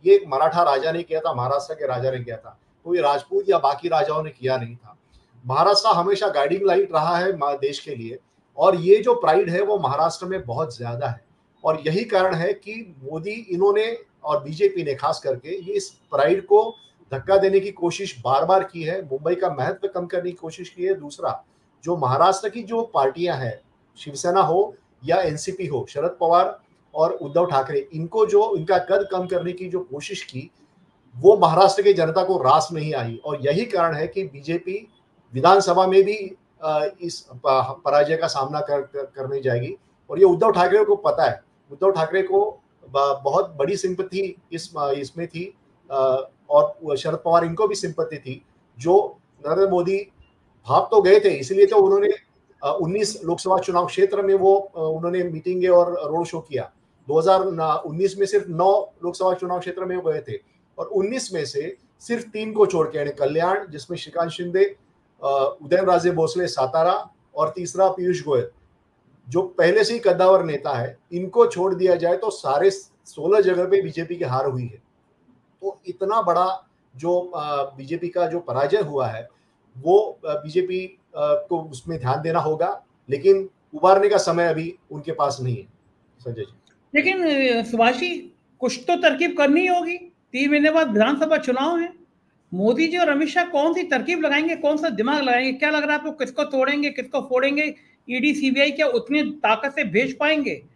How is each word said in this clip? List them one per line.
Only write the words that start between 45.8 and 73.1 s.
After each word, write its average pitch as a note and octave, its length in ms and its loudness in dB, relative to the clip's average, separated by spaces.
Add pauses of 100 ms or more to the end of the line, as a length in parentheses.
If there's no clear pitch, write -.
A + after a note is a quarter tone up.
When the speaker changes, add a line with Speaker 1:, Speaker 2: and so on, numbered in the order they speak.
Speaker 1:
अ, C3+ 380 0 (200)
और D3 480 2
शरद D#3 180 -4
पवार, E3+ 300 2
इनको E3+ 220 0
भी G3+ 80 0
सिंपैथी D#3+ 420 -6
थी। - 280 -14 (340)
जो F3+ 380 2 (300)
नरेंद्र F#3 240 2
मोदी F3+ 260 0 (680)
भाग D#3+ 160 4
तो G#3+ 180 4
गए F#3+ 180 8
थे, G3+ 100 4
इसलिए F3+ 360 4
तो G#3+ 120 4
उन्होंने, G3 320 4 (540)
अ, C#3+ 180 -2
उन्नीस G3+ 440 -4
लोकसभा F#3 340 0
चुनाव F3 260 0
क्षेत्र G3 360 0
में G3 120 2
वो, G3 260 6
अ, G3 160 -8
उन्होंने E3+ 480 -2
मीटिंगें F3+ 460 -2
और F3 420 4
रोड E3 140 -2
शो E3 140 -10
किया। B2 320 -8 (360)
दो D3+ 120 4
हज़ार F#3 220 6 (400)
उन्नीस F#3 360 -4
में G3 80 0
सिर्फ G3 240 0
नौ F3+ 440 2 (100)
लोकसभा F3+ 300 0
चुनाव F3+ 260 -4
क्षेत्र F3+ 260 -8
में F#3 120 -4
वो D#3+ 140 -2
गए D3+ 180 -4
थे - 80 -10 (400)
और - 80 -8
उन्नीस G3+ 480 -4
में D#3 120 -4
से D3 320 -8 (220)
सिर्फ A#3 240 -6
तीन G#3+ 300 -8
को G#3+ 120 6
छोड़ E3+ 220 0
के, D#3 100 -6
यानी D3 140 -4
कल्याण, E3+ 580 0
जिसमें D3+ 280 -12
श्रीकांत E3+ 340 -6
शिंदे, F3+ 440 0 (480)
अ, C#3 380 0
उदयनराजे F3 500 2
भोसले D#3+ 360 -2
सातारा E3 600 0 (260)
और G3 140 0
तीसरा F#3 400 0
पीयूष F3+ 340 -2
गोयल, C#3 240 0 (800)
जो D#3+ 120 0
पहले F#3 420 2
से A3 100 -2
ही A#3 60 -4
कद्दावर F#3 440 4
नेता D3 300 -4
है, B2 240 -6 (160)
इनको F#3+ 340 2
छोड़ F#3 280 -2
दिया F3+ 200 2
जाए E3+ 220 0
तो G#3+ 120 -4
सारे F3 400 0 (360)
सोलह F#3+ 360 0